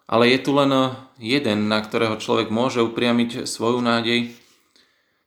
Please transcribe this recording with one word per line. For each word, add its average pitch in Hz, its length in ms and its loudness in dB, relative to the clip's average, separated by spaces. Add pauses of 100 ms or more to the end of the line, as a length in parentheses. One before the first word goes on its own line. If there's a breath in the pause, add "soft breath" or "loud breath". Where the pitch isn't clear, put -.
(120)
Ale 120 160 4
je 131 160 4
tu 147 80 0
len, 139 160 4
e, 131 240 2 (240)
jeden, 110 560 0
na 107 80 2
ktorého 110 400 -2
človek 113 320 -2
môže 120 320 0
upriamiť 120 640 -2
svoju 120 320 -2
nádej, 117 560 -2 (920 soft breath)